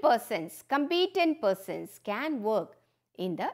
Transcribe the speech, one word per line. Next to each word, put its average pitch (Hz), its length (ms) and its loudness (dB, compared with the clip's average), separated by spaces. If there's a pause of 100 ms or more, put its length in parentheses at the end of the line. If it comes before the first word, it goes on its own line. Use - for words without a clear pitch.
persons, 226 680 0
competent 330 720 2
persons 180 640 -2
can 247 400 -4
work 202 340 0 (400)
in 175 200 -2
the 226 180 -2